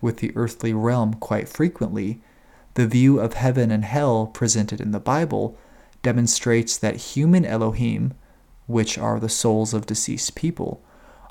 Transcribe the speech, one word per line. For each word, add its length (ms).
with 160
the 180
earthly 360
realm 420
quite 340
frequently, 720
the 120
view 340
of 140
heaven 360
and 140
hell 420
presented 540
in 100
the 100
Bible 560
demonstrates 760
that 200
human 480
Elohim, 680
which 320
are 200
the 100
souls 440
of 140
deceased 480
people, 480